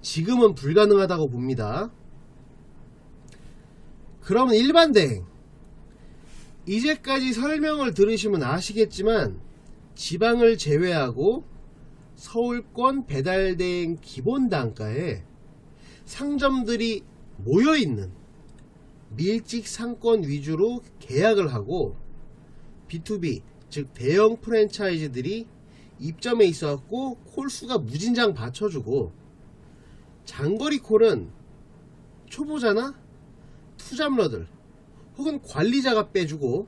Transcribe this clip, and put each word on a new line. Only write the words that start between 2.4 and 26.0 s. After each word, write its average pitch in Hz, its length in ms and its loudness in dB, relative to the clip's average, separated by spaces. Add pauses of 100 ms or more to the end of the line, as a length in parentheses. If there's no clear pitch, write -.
그러면 240 340 2
일반 302 380 6
대행, 127 320 4 (1400)
이제까지 262 680 0
설명을 294 640 0
들으시면 196 480 2
아시겠지만, 185 960 0 (540)
지방을 226 640 4
제외하고 156 840 0 (720)
서울권 240 880 -2
배달 185 500 0
대행 175 440 -2
기본 247 480 -2
단가에 113 760 -4 (800)
상점들이 247 960 0 (360)
모여있는 139 720 2 (1040)
밀집 220 500 -2
상권 233 560 -2
위주로 156 580 -2 (180)
계약을 175 540 0
하고, 120 440 -4 (920)
비투비, 165 540 -6 (260)
즉 143 260 -10
대형 202 460 4
프랜차이즈들이 196 1040 -2 (540)